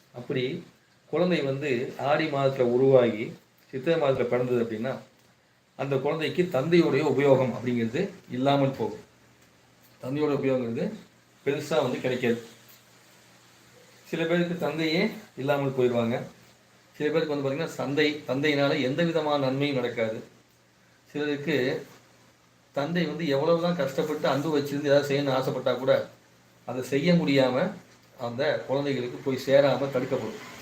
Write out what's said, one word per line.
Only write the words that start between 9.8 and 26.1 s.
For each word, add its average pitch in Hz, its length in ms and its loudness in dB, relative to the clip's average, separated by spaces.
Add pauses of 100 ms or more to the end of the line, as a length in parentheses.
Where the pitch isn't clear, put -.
தந்தையோட 147 340 -2
உபயோகங்கிறது 127 480 -2 (580)
பெருசா 143 400 -2
வந்து 123 220 -2
கிடைக்காது. 123 340 0 (1700)
சில 165 200 -2
பேருக்கு 175 340 0
தந்தையே 160 380 0 (400)
இல்லாமல் 139 360 0
போயிடுவாங்க. 120 380 2 (800)
சில 147 140 -2
பேருக்கு 156 220 0
வந்து 143 120 -2
பாத்தீங்கன்னா, 143 360 -4
தந்தை, 143 280 0 (200)
தந்தையினால 139 480 2 (120)
எந்த 151 200 -2
விதமான 151 380 0
நன்மையும் 135 340 0
நடக்காது. 117 380 -2 (920)
சிலருக்கு 147 460 -2 (1200)
தந்தை 165 320 0
வந்து 143 140 -6 (100)
எவ்வளவுதான் 165 460 2
கஷ்டப்பட்டு 147 520 -2
அன்பு 139 220 0
வச்சிருந்து 139 360 0
ஏதாவது 143 200 6
செய்யணும்னு 139 280 0
ஆசைப்பட்டா 127 340 -2 (100)
கூட, 131 100 4 (800)